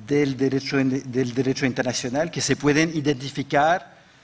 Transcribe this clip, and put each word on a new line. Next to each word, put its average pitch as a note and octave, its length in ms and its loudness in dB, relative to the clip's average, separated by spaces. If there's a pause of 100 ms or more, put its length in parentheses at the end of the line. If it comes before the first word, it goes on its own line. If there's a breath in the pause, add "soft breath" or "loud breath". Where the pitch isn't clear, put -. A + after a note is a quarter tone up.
del C#3 280 2
derecho C3+ 440 0
en, C3 320 0
del B2 240 -2
derecho C3 320 0
internacional B2+ 640 -2
que C3+ 100 -4
se C#3 140 0
pueden D3+ 420 2
identificar C#3+ 960 0 (280 soft breath)